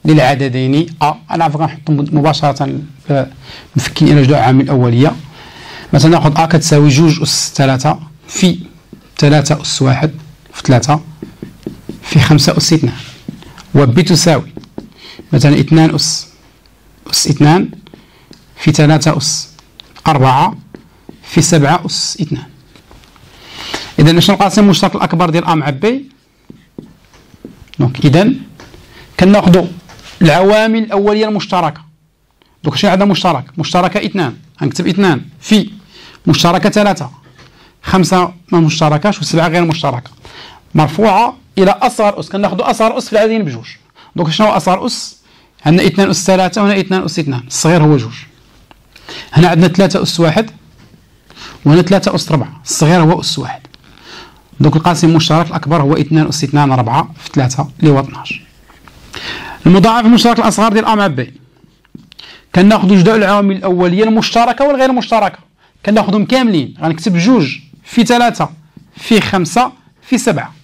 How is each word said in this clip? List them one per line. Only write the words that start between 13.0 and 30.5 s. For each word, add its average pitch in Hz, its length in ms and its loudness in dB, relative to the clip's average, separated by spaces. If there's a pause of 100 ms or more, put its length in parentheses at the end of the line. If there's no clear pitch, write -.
و 143 100 6
بي 127 180 2
تساوي 156 480 0 (840)
مثلًا 147 260 4
اثنان 160 360 2
أس، - 320 -6 (840)
أس - 160 -2
اثنان 165 420 2 (840)
في - 160 0
ثلاثة 151 460 2
أس - 320 -8 (580)
أربعة 147 500 0 (680)
في - 180 -2
سبعة 160 440 0
أس - 360 -8
اثنان. 147 240 -8 (1500)
إذا 165 200 6
شنو 202 160 2
القاسم 202 280 2
المشترك 196 320 2
الأكبر 175 340 -2
ديال 165 160 -2
أ 165 100 0
مع 147 140 -2
بي؟ 220 420 -4 (1700)
دونك 131 260 -2
إذا 180 260 4 (880)
كناخذوا 185 480 4 (540)
العوامل 214 640 2